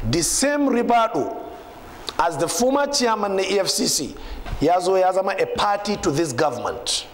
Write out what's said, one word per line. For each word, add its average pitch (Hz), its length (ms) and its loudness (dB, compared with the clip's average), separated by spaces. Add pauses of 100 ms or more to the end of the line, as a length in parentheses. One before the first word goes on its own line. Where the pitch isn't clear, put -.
(120)
The 170 100 0
same 285 460 2
Ribado, 226 640 2 (840)
as 165 160 2
the 151 140 0
former 269 380 2
chairman 220 500 0
na 190 60 2
E 185 140 0
F 180 120 2
C 240 180 0
C, - 280 -2 (440)
ya 170 220 4
zo 185 160 2
ya 185 160 4
zama 190 260 0
a 165 60 2
party 202 500 0
to 185 160 -2
this 147 220 0
government. - 800 -2